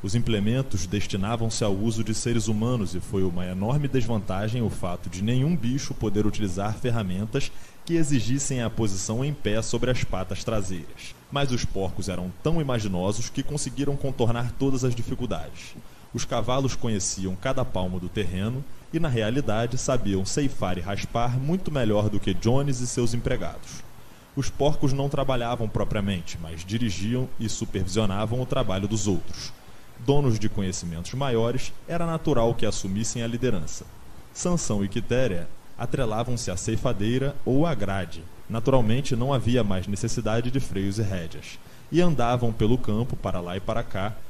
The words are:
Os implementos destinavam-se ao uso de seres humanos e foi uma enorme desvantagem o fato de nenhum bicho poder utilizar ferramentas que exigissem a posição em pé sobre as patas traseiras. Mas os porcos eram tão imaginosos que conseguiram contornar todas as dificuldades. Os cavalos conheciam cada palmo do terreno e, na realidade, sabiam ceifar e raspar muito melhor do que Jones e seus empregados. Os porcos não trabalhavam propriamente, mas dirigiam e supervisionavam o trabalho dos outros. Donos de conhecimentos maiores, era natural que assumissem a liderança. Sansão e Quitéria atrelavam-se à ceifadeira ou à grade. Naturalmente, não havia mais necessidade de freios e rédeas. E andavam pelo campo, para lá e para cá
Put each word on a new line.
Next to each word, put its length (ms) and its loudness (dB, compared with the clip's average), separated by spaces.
Os 120 -2
implementos 720 2
destinavam-se 760 -2
ao 80 2
uso 320 0
de 100 -2
seres 320 0
humanos 480 0
e 60 -2
foi 240 0
uma 220 0
enorme 420 -2
desvantagem 720 0
o 80 0
fato 380 -4
de 140 -6
nenhum 340 2
bicho 380 -2
poder 320 2
utilizar 480 0
ferramentas 760 0
que 100 -2
exigissem 680 2
a 80 0
posição 540 0
em 80 -2
pé 300 0
sobre 280 2
as 140 4
patas 400 -2
traseiras. 680 -4
Mas 180 2
os 140 2
porcos 440 -2
eram 220 -4
tão 180 4
imaginosos 680 0
que 120 -4
conseguiram 540 0
contornar 560 2
todas 320 2
as 100 2
dificuldades. 800 -4
Os 120 -4
cavalos 520 0
conheciam 580 -2
cada 300 0
palmo 340 -2
do 100 -6
terreno 560 -2
e, 80 0
na 80 4
realidade, 680 0
sabiam 480 2
ceifar 540 0
e 20 -6
raspar 580 -2
muito 340 0
melhor 360 2
do 120 2
que 120 0
Jones 480 2
e 60 0
seus 260 2
empregados. 680 -4
Os 120 0
porcos 440 4
não 160 0
trabalhavam 600 0
propriamente, 720 -2
mas 240 -10
dirigiam 640 -2
e 80 -2
supervisionavam 920 0
o 60 -2
trabalho 400 0
dos 200 0
outros. 460 -2
Donos 400 4
de 100 2
conhecimentos 680 -4
maiores, 580 0
era 180 0
natural 480 4
que 120 4
assumissem 560 -2
a 40 -2
liderança. 600 0
Sansão 520 0
e 40 -2
Quitéria 600 2
atrelavam-se 760 0
à 60 -2
ceifadeira 800 0
ou 200 6
à 80 2
grade. 480 -2
Naturalmente, 680 4
não 160 2
havia 320 4
mais 220 2
necessidade 640 0
de 100 2
freios 380 -2
e 40 0
rédeas. 560 -4
E 120 6
andavam 500 4
pelo 240 4
campo, 400 0
para 240 -2
lá 160 -6
e 40 -4
para 220 -2
cá 320 -2